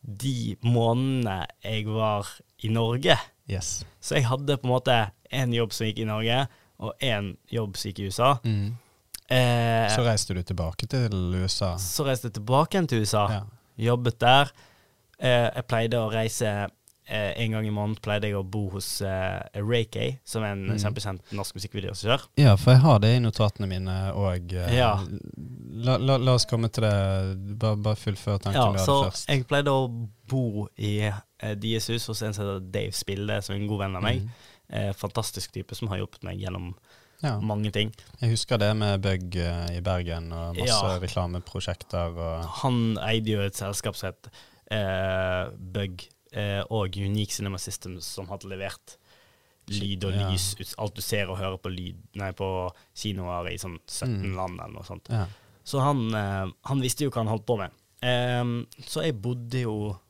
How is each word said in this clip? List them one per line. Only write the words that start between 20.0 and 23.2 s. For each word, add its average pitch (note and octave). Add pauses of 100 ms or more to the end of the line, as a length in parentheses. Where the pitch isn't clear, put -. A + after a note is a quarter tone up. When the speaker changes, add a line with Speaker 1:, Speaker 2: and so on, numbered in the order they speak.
Speaker 1:
som A2+
er G#2
en G2
Speaker 2:
Mm. G#2+
Speaker 1:
kjempekjent G#2 (120)
norsk G2+
musikkvideoregissør. F#2+ (100)
Speaker 2:
Ja, B2
for A#2+
jeg C3
har C3+
det A2
i -